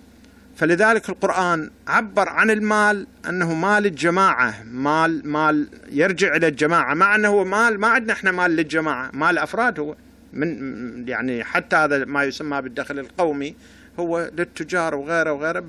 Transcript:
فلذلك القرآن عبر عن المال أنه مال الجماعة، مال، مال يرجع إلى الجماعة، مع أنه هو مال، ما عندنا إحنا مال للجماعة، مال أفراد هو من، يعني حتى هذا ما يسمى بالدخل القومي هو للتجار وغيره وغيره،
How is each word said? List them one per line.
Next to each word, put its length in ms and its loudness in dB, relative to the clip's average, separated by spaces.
فلذلك 520 2
القرآن 640 -2
عبر 420 0
عن 220 2
المال 560 2
أنه 260 -2
مال 320 2
الجماعة، 800 2
مال، 640 0
مال 400 0
يرجع 460 0
إلى 120 4
الجماعة، 460 2
مع 200 4
أنه 140 4
هو 160 4
مال، 360 2
ما 80 2
عندنا 240 2
إحنا 180 0
مال 200 2
للجماعة، 640 -2
مال 260 0
أفراد 420 -2
هو 160 -8
من، 760 -6
يعني 360 -4
حتى 320 -2
هذا 280 2
ما 200 -2
يسمى 380 -4
بالدخل 360 -8
القومي 560 -4
هو 380 -4
للتجار 560 -4
وغيره 380 0
وغيره، 360 -4